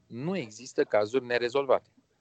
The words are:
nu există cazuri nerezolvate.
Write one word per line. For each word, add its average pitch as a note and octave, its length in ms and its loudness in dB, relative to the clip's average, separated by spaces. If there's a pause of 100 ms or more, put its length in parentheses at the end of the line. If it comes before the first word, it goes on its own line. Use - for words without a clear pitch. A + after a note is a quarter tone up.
nu D3 300 -8
există B2 460 -4
cazuri A2 420 0
nerezolvate. A#2+ 640 2 (320)